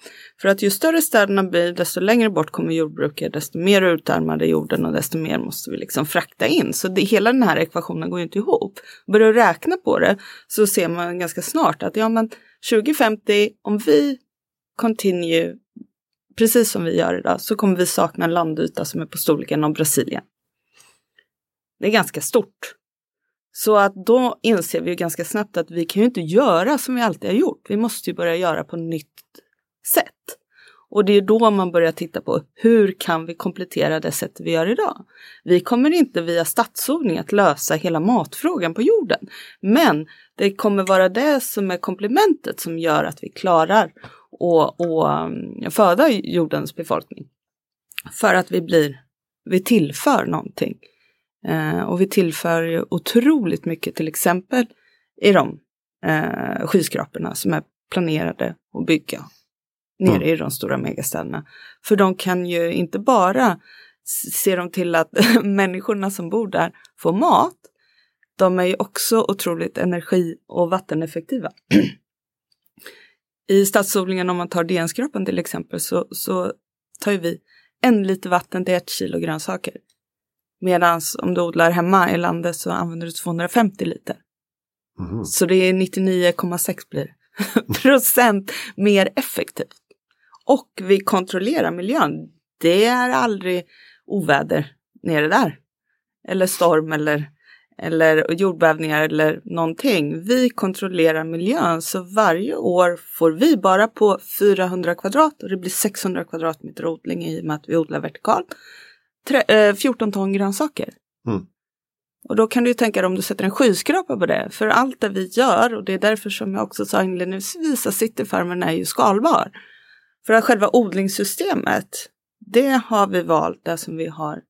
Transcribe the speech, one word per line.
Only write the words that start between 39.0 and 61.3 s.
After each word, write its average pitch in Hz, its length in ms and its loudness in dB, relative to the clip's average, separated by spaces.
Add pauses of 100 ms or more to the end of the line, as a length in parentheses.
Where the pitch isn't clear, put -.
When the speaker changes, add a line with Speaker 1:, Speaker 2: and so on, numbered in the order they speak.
Speaker 1:
Men 196 460 2 (300)
det 202 180 2
kommer 202 280 0
vara 185 260 4
det 269 340 0
som 196 280 -4
är 180 60 -4
komplementet 240 840 -2
som 165 200 -8
gör 151 240 2
att 151 200 -8
vi - 60 -12
klarar 175 640 2 (480)
att, 165 420 2
att, 160 500 0 (340)
um, 165 60 -6
föda 208 380 4
jordens 160 640 -2
befolkning. - 520 -8 (840)
För 202 200 2
att 180 180 0
vi 180 100 0
blir, 156 380 2 (460)
vi 185 180 0
tillför 196 640 2
någonting. - 500 -6 (720)
Eh, 160 340 -2
och 175 200 -2
vi 190 80 4
tillför 165 540 0
ju 165 260 -4
otroligt 226 760 2
mycket, 165 300 -6
till 160 120 -4
exempel 180 580 -2 (560)
i 208 100 6
de, 156 280 2 (460)
eh, - 640 -2
skyskraporna - 680 -2
som 185 180 -2
är 151 100 -2 (280)
planerade 165 640 -2 (220)
att - 80 -4
bygga - 400 -2 (720)
nere 180 160 4
Speaker 2:
Mm. 147 140 0
Speaker 1:
i 165 60 2
de 156 160 -6
stora - 260 -4
megastäderna. - 680 -8 (400)